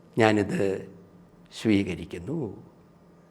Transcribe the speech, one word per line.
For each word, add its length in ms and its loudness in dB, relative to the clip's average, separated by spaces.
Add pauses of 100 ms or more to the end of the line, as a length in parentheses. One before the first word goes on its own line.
(220)
ഞാനിത് 420 4 (960)
സ്വീകരിക്കുന്നു. 800 -2 (920)